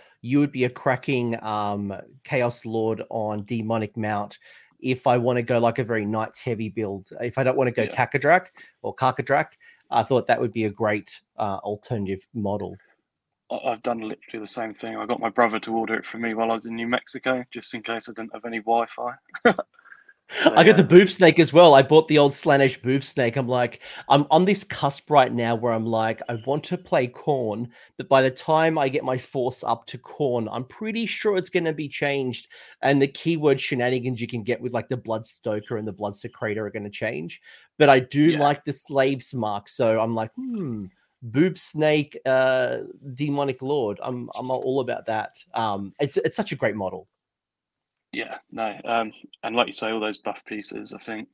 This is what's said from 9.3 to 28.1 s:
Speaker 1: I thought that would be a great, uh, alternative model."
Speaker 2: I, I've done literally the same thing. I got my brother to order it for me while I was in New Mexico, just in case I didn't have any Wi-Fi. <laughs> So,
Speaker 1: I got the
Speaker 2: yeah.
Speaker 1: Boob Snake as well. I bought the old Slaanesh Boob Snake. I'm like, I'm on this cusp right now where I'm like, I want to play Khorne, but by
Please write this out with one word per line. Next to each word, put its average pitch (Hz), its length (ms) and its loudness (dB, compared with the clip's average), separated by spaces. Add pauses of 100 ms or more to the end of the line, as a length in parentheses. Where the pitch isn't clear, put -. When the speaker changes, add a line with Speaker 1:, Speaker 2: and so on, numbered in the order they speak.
Speaker 1:
I 117 140 2
thought 123 240 2
that 113 140 2
would 120 100 -2
be 110 140 -2
a 104 40 -2
great, 104 480 -2 (200)
uh, 98 260 -4
alternative 101 680 -6
model." 101 420 -6 (760)
Speaker 2:
I, 123 60 -6
I've 117 260 -6
done 117 160 -2
literally 110 420 -12
the 104 60 -12
same 113 260 -8
thing. 113 240 -12
I 107 80 -8
got 117 160 -4
my 113 80 -2
brother 110 300 2
to 113 160 -6
order 113 180 -2
it 113 120 -4
for - 120 -14
me 113 160 -4
while 113 180 -2
I 113 40 0
was 110 100 -10
in 113 100 -10
New 117 120 -6
Mexico, 127 640 -4
just - 220 -12
in 113 100 -12
case 113 260 -8
I 113 40 -16
didn't 113 200 -12
have 110 120 -14
any 113 140 -6
Wi-Fi. 117 540 -2 (320)
<laughs> 220 80 6 (800)
So, - 240 2
Speaker 1:
I 165 80 8
got 190 120 10
the 180 80 8
Speaker 2:
yeah. - 60 2
Speaker 1:
Boob 185 200 10
Snake 170 300 6
as 156 140 4
well. 165 200 12
I 135 80 10
bought 156 260 6
the 151 120 6
old 143 140 6
Slaanesh 139 500 2
Boob 131 200 0
Snake. 117 320 -2
I'm 131 120 -4
like, 127 320 -2 (300)
I'm 147 200 6
on 165 160 4
this 196 180 0
cusp - 460 -6
right 131 240 6
now 117 220 0
where 117 180 0
I'm 113 140 -2
like, 110 420 0
I 120 60 -4 (100)
want 143 200 -2
to 180 120 -4
play 147 300 -2
Khorne, 123 600 -4 (300)
but 135 100 -12
by 135 140 6